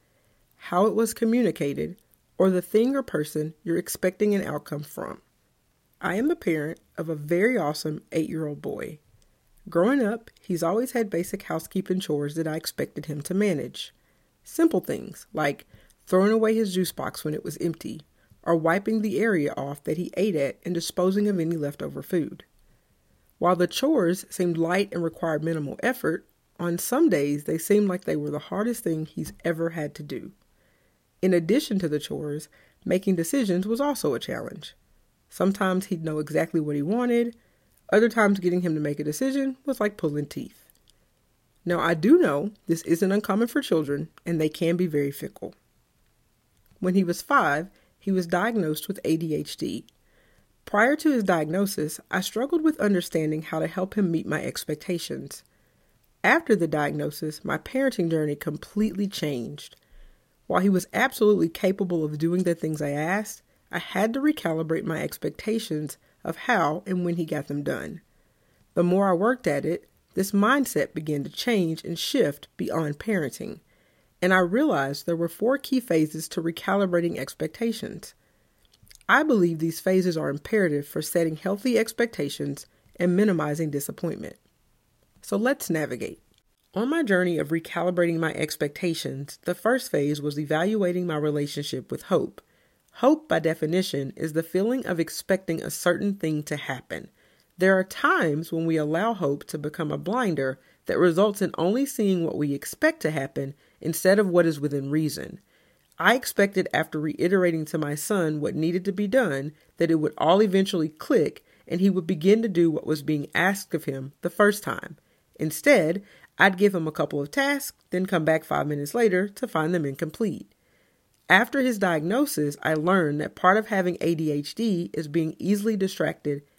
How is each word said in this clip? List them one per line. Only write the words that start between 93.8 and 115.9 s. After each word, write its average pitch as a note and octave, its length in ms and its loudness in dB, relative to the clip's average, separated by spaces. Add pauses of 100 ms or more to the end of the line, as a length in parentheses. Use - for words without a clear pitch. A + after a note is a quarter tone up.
is D#3 200 -6
the D#3+ 100 0
feeling A3+ 420 0
of F3 140 -2
expecting E3 600 -2
a - 100 -8
certain G3 440 0
thing D#3 300 -2
to D3+ 120 -6
happen. - 540 -10 (480)
There F#3+ 180 6
are F#3 60 2
times F#3+ 680 0
when E3 120 0
we E3 120 2
allow E3 380 0
hope D3 320 -2
to - 120 -8
become D3+ 320 -6
a D3 80 -2
blinder D3+ 640 -2 (260)
that - 120 0
results F3+ 440 4
in - 160 0
only A3 260 2
seeing G3 400 2
what - 140 -2
we C#3+ 160 0
expect - 480 -2
to D#3 80 0
happen C#3 440 -6 (260)
instead F#3 400 4
of G3+ 80 2
what E3+ 180 4
is D3+ 140 0
within C#3 280 -4
reason. D3 520 -2 (600)
I G3 120 0
expected, G3 580 -2
after D#3 260 -4
reiterating E3 680 0
to - 100 -8
my D3 180 -4
son D#3 460 -2
what - 140 -4
needed F3 320 -2
to G3 60 -2
be G3+ 140 -4
done, D#3 460 0 (240)
that D#3+ 140 0
it E3 60 4
would D3+ 200 -2
all F#3 260 4
eventually F#3+ 460 2
click - 560 0 (240)
and F3+ 100 -2
he G3 120 6
would F3+ 160 -2
begin F#3+ 340 4
to A3+ 80 0
do E3+ 220 4
what D3+ 160 -4
was D3+ 160 -2
being D3 320 -2
asked G3 400 0
of D3+ 100 -4
him C3+ 380 -6
the F3 80 -2
first G3+ 320 2
time. - 340 -8 (420)
Instead, E3+ 640 4 (360)